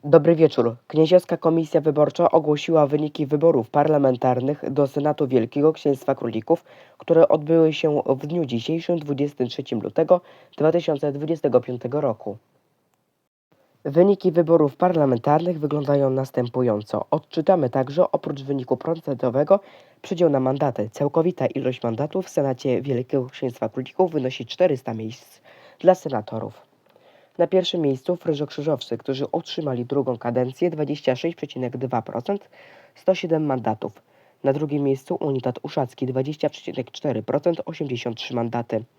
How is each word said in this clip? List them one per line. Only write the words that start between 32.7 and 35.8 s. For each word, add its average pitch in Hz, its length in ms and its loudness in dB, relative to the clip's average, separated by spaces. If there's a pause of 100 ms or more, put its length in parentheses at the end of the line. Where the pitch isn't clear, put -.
sto 190 200 0
siedem 160 300 -2
mandatów. 117 560 -4 (420)
Na 135 100 2
drugim 147 300 -2
miejscu 135 360 -2
Unitat 131 420 -4
Uszacki, 135 440 -4